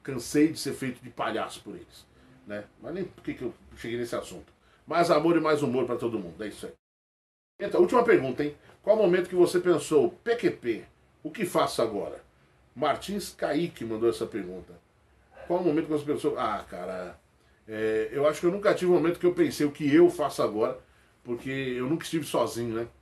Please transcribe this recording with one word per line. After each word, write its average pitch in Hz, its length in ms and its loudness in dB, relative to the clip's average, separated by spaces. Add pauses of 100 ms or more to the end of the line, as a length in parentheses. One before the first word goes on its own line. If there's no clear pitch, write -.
Cansei 147 460 0
de 160 100 -4
ser 135 140 -6
feito 127 320 -8
de 117 60 -18
palhaço 107 520 -6
por 98 140 -14
eles, - 320 -20 (380)
né? 104 180 -10 (180)
Mas 131 120 -12
nem 190 100 -6
por - 180 -14
que 147 120 -8
que - 80 -12
eu - 120 -6 (220)
cheguei 120 220 -8
nesse 120 180 -6
assunto. - 380 -12 (320)
Mais 165 260 2
amor 165 240 4
e 156 60 4
mais 156 200 2
humor 127 240 0
pra 117 120 -4
todo 113 200 -4
mundo, 87 240 -8
é 104 60 -8
isso - 180 -12
aí. 87 60 -12 (880)
Então, 175 220 0
última 233 220 6
pergunta, 139 380 4
hein? 147 140 -4 (260)
Qual 202 140 4
o 220 60 2
momento 180 260 4
que 185 80 -8
você 175 240 6
pensou, 156 520 4 (120)
"P 233 140 0
Q 170 140 0
P, 110 320 -4 (400)
o 151 80 -8
que 208 140 -4
faço 143 360 0
agora?" 101 420 -4 (500)
Martins 151 640 -4
Kaique 160 480 -4
mandou 113 240 0
essa 110 180 0
pergunta. 90 480 -10 (720)
Qual 175 140 0
o 185 40 -2
momento 156 220 2
que 151 60 -6
você 143 140 -2
pensou, 143 340 -2
"Ah, 104 300 -2
cara, 92 500 -10 (480)
é, 110 440 -2
eu 143 160 0
acho 151 120 0
que 180 60 -4
eu 175 60 4
nunca 202 220 2
tive 180 180 2
um 175 40 6
momento 165 240 2
que 175 60 -4
eu 175 80 4
pensei 156 320 0
o 143 60 0
que 143 220 0
eu 175 160 10
faço 143 320 -2
agora", 113 380 0 (420)
porque 120 280 -8
eu 131 400 -4
nunca 165 160 -2
estive 139 200 -4
sozinho, 117 500 -2
né? 117 120 -6 (140)